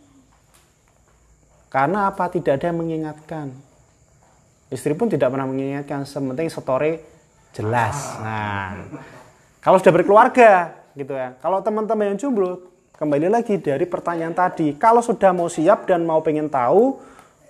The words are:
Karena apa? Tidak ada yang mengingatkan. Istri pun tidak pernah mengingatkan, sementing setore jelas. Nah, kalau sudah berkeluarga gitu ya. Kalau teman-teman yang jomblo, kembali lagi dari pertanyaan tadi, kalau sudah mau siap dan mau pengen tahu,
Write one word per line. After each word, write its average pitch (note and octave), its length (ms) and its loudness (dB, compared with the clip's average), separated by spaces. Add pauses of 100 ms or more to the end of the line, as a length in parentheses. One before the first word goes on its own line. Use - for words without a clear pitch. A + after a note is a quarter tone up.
(1700)
Karena F#3 400 0
apa? F#3 160 -4
Tidak E3 240 -2
ada C#3 160 -2
yang E3+ 160 -4
mengingatkan. D#3 640 -8 (1200)
Istri C#3 320 -4
pun A#3 80 0
tidak C#3 240 0
pernah C3+ 160 -4
mengingatkan, C#3 560 -6
sementing C#3 480 -6
setore D3+ 480 -4 (560)
jelas. A#2 640 -4
Nah, G#2 720 -8 (720)
kalau F3+ 160 6
sudah F#3 160 6
berkeluarga G3+ 880 6 (160)
gitu C#3+ 160 -8
ya. B2+ 240 -10
Kalau F#3+ 240 -2
teman-teman G#3+ 480 -2
yang G3 80 -6
jomblo, F#3+ 400 -2 (400)
kembali D3+ 320 0
lagi A3+ 240 0
dari D#3 320 -2
pertanyaan E3+ 480 -6
tadi, F3 400 0
kalau A#3 240 6
sudah G3 320 2
mau F3 160 0
siap E3+ 400 2
dan E3+ 160 2
mau D#3+ 160 2
pengen D3+ 320 -2
tahu, D#3+ 480 2 (500)